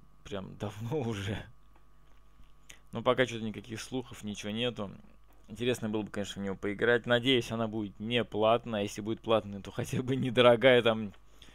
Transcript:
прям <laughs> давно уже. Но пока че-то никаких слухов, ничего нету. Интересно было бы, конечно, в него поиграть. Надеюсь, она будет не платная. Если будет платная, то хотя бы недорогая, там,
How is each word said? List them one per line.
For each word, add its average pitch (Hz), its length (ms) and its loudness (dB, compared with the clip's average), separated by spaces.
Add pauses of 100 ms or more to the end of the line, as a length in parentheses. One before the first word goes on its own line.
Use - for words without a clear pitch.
(240)
прям 95 320 -10
<laughs> 95 40 -20
давно 107 400 -6
уже. 104 440 -4 (1500)
Но 113 100 -6
пока 123 240 2
че-то 117 180 -8
никаких 110 380 -10
слухов, 123 420 -10
ничего 104 280 -8
нету. 113 380 -4 (600)
Интересно 113 400 -2
было 107 140 -2
бы, 98 60 -8
конечно, 98 320 -8
в 98 40 -6
него 98 100 -4
поиграть. 113 500 2
Надеюсь, 120 460 2
она 117 160 -2
будет 107 320 -6
не 113 240 0
платная. 110 600 2
Если 104 180 -6
будет 107 180 -4
платная, 101 400 0
то 95 120 -12
хотя 120 300 -4
бы 131 140 -2
недорогая, 123 680 6
там, 110 300 0 (440)